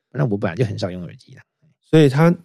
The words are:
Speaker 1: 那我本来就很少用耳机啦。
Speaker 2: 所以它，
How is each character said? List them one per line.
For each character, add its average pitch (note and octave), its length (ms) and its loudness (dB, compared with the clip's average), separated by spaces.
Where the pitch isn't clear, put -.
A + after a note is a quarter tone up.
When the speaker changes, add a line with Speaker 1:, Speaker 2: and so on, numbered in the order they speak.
Speaker 1:
那 C#3+ 140 -4
我 G#2+ 100 -4
本 G2+ 140 -6
来 E2 60 -10
就 A#2+ 100 -2
很 G#2 140 -10
少 F2+ 100 -6
用 F2+ 140 -12
耳 - 120 -16
机 - 200 -20
啦。 - 60 -20
Speaker 2:
所 - 180 2
以 D3 100 6
它， D#3+ 360 2